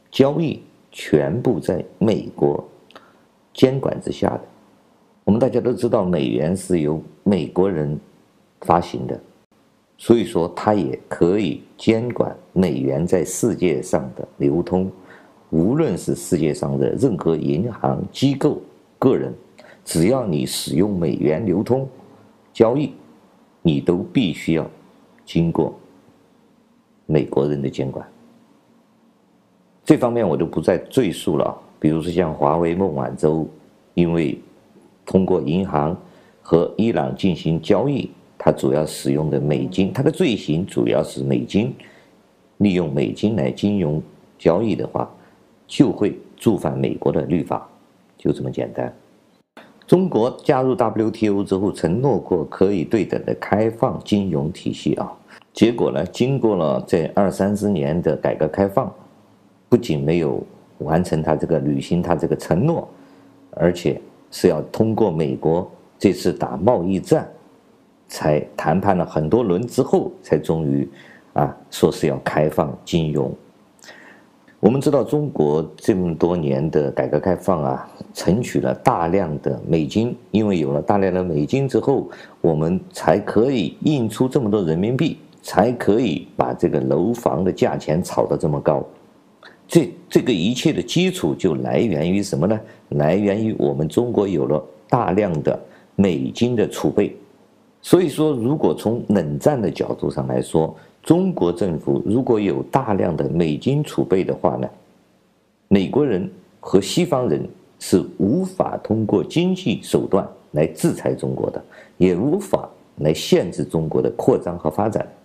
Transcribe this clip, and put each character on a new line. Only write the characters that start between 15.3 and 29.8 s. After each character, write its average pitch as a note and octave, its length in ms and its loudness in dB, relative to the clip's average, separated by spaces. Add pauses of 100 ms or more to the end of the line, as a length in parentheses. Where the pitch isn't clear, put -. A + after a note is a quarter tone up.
无 F2 260 2
论 C#3+ 220 0
是 - 180 -4
世 - 220 -2
界 D2 160 2
上 C#2 260 -4
的 C#2 120 0
任 A2+ 260 0
何 E2 180 0
银 D2 340 -2
行、 - 320 -2 (120)
机 C#3 200 0
构、 C3+ 280 -2 (360)
个 B2 200 4
人， C2 160 -4 (500)
只 E2+ 240 2
要 B2 180 2
你 D2+ 200 -2
使 - 300 -6
用 G2 220 2
美 E2 180 0
元 D#2 300 0
流 F#2 160 0
通 C3 240 0 (680)
交 A#2 240 4
易， - 160 -2 (680)
你 D2 200 2
都 F2 160 2
必 G2+ 340 0
须 - 220 -4
要 D#2 120 -2 (600)
经 E2 260 0
过 - 260 -2 (1300)
美 D2+ 160 2
国 C#2 240 0
人 D2 140 -2
的 C2+ 80 -2
监 C2 220 -6
管。 - 140 -10 (1800)